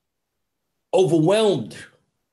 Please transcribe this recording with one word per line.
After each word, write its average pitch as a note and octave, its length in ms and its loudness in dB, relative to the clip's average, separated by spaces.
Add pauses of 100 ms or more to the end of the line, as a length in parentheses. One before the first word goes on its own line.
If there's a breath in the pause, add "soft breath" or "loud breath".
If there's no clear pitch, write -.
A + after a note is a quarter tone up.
(920)
overwhelmed F3 840 0 (580)